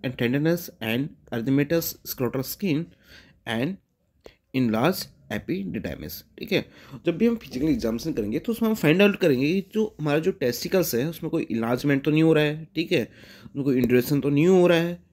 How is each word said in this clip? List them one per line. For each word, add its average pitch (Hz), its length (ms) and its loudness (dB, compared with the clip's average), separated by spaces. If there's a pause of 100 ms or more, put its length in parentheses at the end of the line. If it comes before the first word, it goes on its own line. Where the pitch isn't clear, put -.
and 127 100 -4
tenderness 147 540 0 (140)
and 120 240 -2 (260)
erythematous 143 600 0 (120)
scrotal 131 340 -4
skin 160 440 -2 (640)
and 123 240 -2 (800)
enlarged 127 500 0 (280)
epididymis, 104 800 -8 (280)
ठीक - 120 -8
है। - 180 -2 (360)
जब 170 120 -2
भी 226 100 2
हम 233 80 0
फिजिकल 131 300 -8
एग्जामिनेशन 120 480 -2
करेंगे, 110 260 -2
तो - 120 -6
उसमें 220 180 0
हम 220 60 0
फाइंड 170 260 2
आउट 202 140 4
करेंगे 156 460 2
कि - 120 -16
जो 214 260 -2
हमारा 151 200 0
जो 180 120 0
टेस्टिकल्स 160 640 -2
है, 135 140 0
उसमें 165 200 -10
कोई 165 140 -2
इन्लार्जमेंट 123 600 0
तो 156 80 0
नहीं 156 120 4
हो 160 100 6
रहा 151 100 4
है, 151 320 -2
ठीक 160 160 -4
है, 135 200 0 (340)
उसमें 139 200 -8
कोई 135 120 2
इंड्यूरेशन 123 440 4
तो 143 80 -2
नहीं 147 180 4
हो 180 200 6
रहा 170 100 6
है 175 360 -2